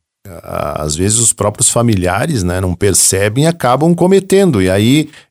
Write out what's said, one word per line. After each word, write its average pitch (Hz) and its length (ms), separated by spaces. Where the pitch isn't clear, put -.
Á-, 82 600
às 76 100
vezes 101 240
os 117 140
próprios 104 360
familiares, 110 760
né, 90 160
não 92 160
percebem 101 680
e 156 60
acabam 156 440
cometendo. 190 680
E 92 80
aí, 123 400